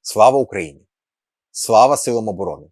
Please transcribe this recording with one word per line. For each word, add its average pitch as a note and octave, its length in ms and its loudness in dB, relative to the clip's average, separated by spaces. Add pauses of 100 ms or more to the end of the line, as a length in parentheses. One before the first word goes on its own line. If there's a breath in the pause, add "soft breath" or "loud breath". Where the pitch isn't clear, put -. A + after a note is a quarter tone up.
Слава B2+ 360 2
Україні! F2+ 480 -8 (640)
Слава B2 460 2
силам A#2 320 -6
оборони! E2+ 440 -10